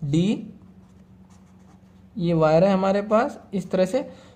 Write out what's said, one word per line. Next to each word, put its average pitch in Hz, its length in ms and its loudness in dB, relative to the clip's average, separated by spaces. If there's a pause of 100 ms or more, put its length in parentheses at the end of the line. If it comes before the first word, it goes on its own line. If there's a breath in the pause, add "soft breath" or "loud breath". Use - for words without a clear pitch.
डी, 170 460 -2 (1700)
ये 170 160 0
wire 160 300 4
है 196 80 4
हमारे 190 320 0
पास 220 340 0 (160)
इस 185 160 -8
तरह 185 160 0
से। 254 220 -4 (280 loud breath)